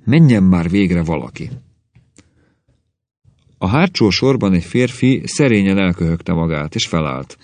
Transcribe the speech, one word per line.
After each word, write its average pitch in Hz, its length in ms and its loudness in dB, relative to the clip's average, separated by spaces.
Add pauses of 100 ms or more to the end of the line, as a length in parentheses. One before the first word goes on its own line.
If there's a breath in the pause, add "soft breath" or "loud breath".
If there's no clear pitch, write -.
Menjen 127 380 4
már 90 280 2
végre 90 320 0
valaki! 76 480 -6 (2000 soft breath)
A 95 100 -4
hátsó 135 420 2
sorban 104 420 0
egy 87 120 0
férfi 123 600 -2
szerényen 104 540 2
elköhögte 87 540 -2
magát, 80 420 -4
és - 120 -6
felállt. 69 580 -6